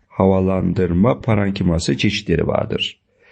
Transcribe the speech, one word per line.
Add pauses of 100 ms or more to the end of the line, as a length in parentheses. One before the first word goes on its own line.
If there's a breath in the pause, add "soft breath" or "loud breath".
havalandırma
parankiması
çeşitleri
vardır. (300 soft breath)